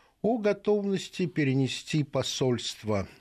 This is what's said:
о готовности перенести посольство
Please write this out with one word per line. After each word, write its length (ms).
о 160
готовности 880
перенести 800
посольство 1040